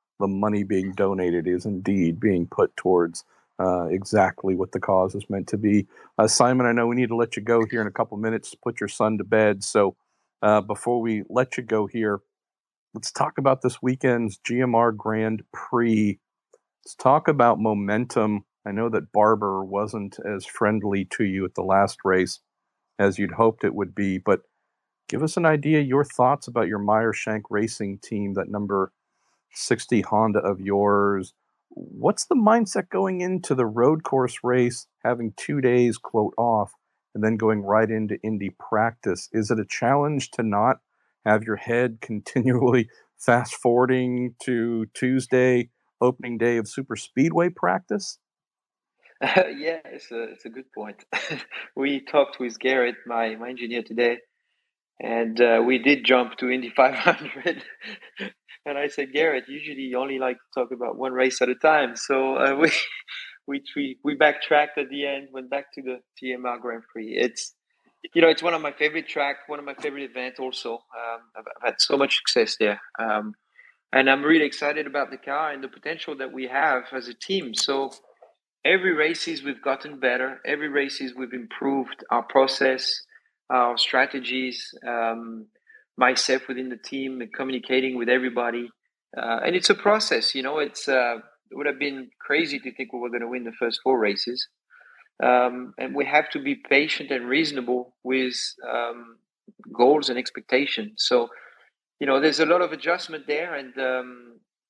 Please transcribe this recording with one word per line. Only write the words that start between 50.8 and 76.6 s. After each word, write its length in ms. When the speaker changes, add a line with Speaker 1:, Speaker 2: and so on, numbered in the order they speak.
Speaker 2:
<laughs> 340
We 300
talked 340
with 200
Garrett, 380
my, 300
my 120
engineer, 340
today, 360
and, 400
uh, 240
we 140
did 260
jump 320
to 140
Indy 200
<laughs> 60
five 200
hundred. 680
And 100
I 120
said, 260
"Garrett, 340
usually 360
you 140
only 200
like 180
to 240
talk 100
about 280
one 140
race 280
at 80
a 60
time." 420
So, 400
uh, 200
<laughs> 40
we, 100
we, 160
we, 300
we 120
backtracked 600
at 140
the 160
end, 260
went 160
back 280
to 60
the 180
G 140
M 100
R 140
Grand 240
Prix. 240
It's, 380
you 80
know, 80
it's 140
one 100
of 80
my 120
favorite 360
track, 280
one 120
of 60
my 160
favorite 300
events 280
also. 360
Um, 460
I've, 100
I've 120
had 100
so 180
much 220
success 420
there. 220
Um, 340
and 160
I'm 120
really 220
excited 420
about 240
the 60
car 360
and 120
the 40
potential 500
that 160
we 140
have 340